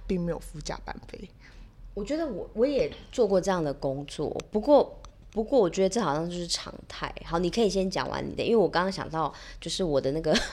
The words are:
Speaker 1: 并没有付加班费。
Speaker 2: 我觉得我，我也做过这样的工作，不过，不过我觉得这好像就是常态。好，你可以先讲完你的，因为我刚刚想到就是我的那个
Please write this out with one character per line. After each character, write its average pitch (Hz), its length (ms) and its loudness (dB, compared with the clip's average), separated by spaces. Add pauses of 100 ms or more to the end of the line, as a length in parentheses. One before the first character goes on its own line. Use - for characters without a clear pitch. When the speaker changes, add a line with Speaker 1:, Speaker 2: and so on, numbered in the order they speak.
Speaker 1:
并 185 120 0
没 170 120 -2
有 - 80 -4
付 - 220 -14
加 - 240 -8
班 - 100 -10 (140)
费。 - 200 -14 (640)
Speaker 2:
我 202 100 -6
觉 269 120 -2
得 330 100 -2
我， 214 280 -8
我 220 120 2
也 269 240 2 (220)
做 226 160 4
过 190 140 6
这 190 100 0
样 185 100 2
的 147 120 0
工 139 320 -4
作， - 240 -4 (200)
不 214 120 0
过， 269 360 6 (320)
不 220 140 -2
过 254 160 4
我 185 100 6
觉 185 140 2
得 190 60 4
这 226 100 0
好 156 160 0
像 160 140 -2
就 175 60 -8
是 175 120 -6
常 - 260 -6 (140)
态。 - 260 -8 (120)
好， 165 120 -2
你 180 120 2
可 196 100 -2
以 220 100 6
先 190 220 0
讲 - 180 -2
完 - 160 -2
你 143 80 -6
的， - 80 -4
因 139 100 2
为 233 40 6
我 185 140 6
刚 170 140 2
刚 190 80 0
想 180 180 -6
到 156 240 -2 (260)
就 - 100 -10
是 190 140 -2
我 147 160 2
的 135 140 0
那 160 80 -2
个 156 120 2 (200)